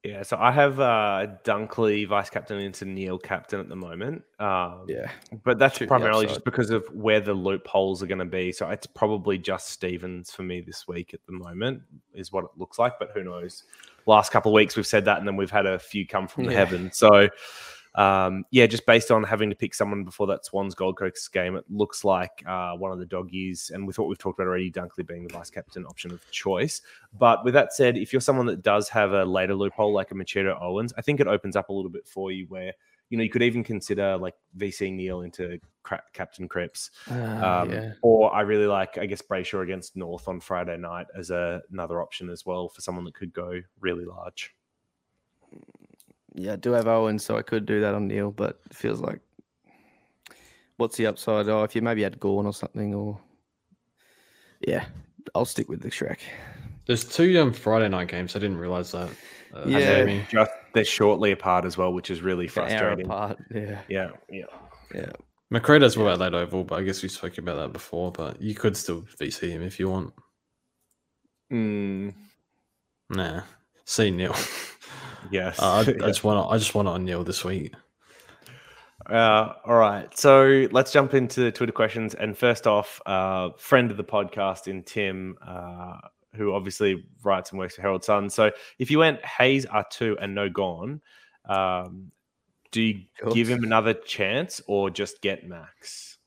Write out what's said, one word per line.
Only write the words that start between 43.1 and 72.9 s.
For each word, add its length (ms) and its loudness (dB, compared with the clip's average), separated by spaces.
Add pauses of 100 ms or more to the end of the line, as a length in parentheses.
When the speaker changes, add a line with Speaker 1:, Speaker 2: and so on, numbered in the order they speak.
Speaker 1:
could 180 -14
go 260 -10 (200)
really 260 -4
large. 480 -16 (1900)
Speaker 2:
Yeah, 140 -6
I 40 -4
do 160 -2
have 140 4
Owen, 300 4
so 180 -4
I 60 -2
could 240 -2
do 160 0
that 140 0
on 120 -2
Neil, 220 -2
but 300 -4 (100)
it 60 -20
feels 260 -4
like, 200 -6 (1500)
what's 200 -2
the 120 0
upside? 420 0
Oh, 140 2
if 120 -4
you 60 0
maybe 220 0
had 160 -4
Gawn 260 0
or 80 -4
something, 400 -8
or, 260 -8 (1500)
yeah, 180 -2 (480)
I'll 120 2
stick 220 -6
with 140 -8
the 80 -8
Shrek. 300 -6 (640)
Speaker 3:
There's 200 0
two, 360 4
um, 120 4
Friday 360 2
night 200 -4
games. 260 -6
I 40 -4
didn't 180 -4
realize 340 -6
that. 180 -8 (420)
Uh, 140 -14
Speaker 2:
Yeah. 140 2 (260)
Speaker 3:
Jamie. 240 -2
Speaker 1:
Just, 220 4 (220)
they're 120 4
shortly 460 4
apart 340 2
as 100 -6
well, 160 0
which 200 -6
is 100 -6
really 240 -2
Speaker 2:
An 140 -10
hour 100 -2
Speaker 1:
frustrating. 380 0
Speaker 2:
apart, 320 -6 (100)
yeah. 400 -10
Speaker 1:
Yeah, 200 -4 (200)
yeah. 160 -14 (480)
Speaker 2:
Yeah. 180 -10 (400)
Speaker 3:
McCrae 280 8
does 180 8
well 100 4
Speaker 2:
Yeah. 60 4
Speaker 3:
at 60 0
that 160 0
oval, 300 -2
but 120 -4
I 60 -2
guess 180 -4
we 80 -8
spoke 300 -10
about 160 -6
that 180 -8
before, 380 -6
but 280 -10
you 140 -6
could 240 0
still 300 -8 (100)
V 140 -6
C 180 -8
him 140 -8
if 160 -10
you 100 -2
want. 240 -6 (1400)
Speaker 1:
Mm. 640 -4 (960)